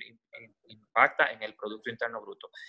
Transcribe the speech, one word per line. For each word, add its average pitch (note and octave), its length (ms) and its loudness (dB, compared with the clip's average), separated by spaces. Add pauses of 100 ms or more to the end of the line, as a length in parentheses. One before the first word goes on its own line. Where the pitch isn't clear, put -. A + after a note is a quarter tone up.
im-, A#2 100 -20 (220)
im-, A2+ 140 -20 (140)
impacta - 640 4
en A2+ 100 -10
el G#2+ 120 -8
Producto G#2+ 360 -6
Interno A#2 300 -4
Bruto. G2+ 300 -16 (180)